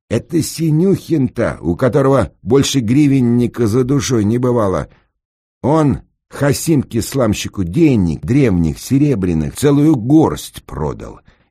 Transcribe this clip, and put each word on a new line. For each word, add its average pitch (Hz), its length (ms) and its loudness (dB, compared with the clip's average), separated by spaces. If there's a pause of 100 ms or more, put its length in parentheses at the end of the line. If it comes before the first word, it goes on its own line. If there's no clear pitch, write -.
Это 117 320 -2
Синюхин-то, 151 1200 -2
у 85 140 -2
которого 135 680 0
больше 135 380 2
гривенника 120 880 2
за 123 160 0
душой 123 400 0
не 113 160 0
бывало. 110 500 0 (720)
Он 143 400 0 (280)
Хасимке-сламщику 117 1400 -2
денег 98 560 2
древних, 90 580 0
серебряных, 92 760 0
целую 147 420 2
горсть 120 680 0
продал. 57 560 -10 (320)